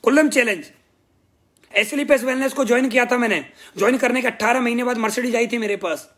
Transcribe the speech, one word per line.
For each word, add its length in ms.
खुल्लम 240
चैलेंज। 380
एसएलपीएस 500
वेलनेस 280
को 120
ज्वाइन 240
किया 180
था 120
मैंने, 280
ज्वाइन 200
करने 240
के 60
अठारह 320
महीने 240
बाद 120
Mercedes 400
आई 100
थी 120
मेरे 180
पास 420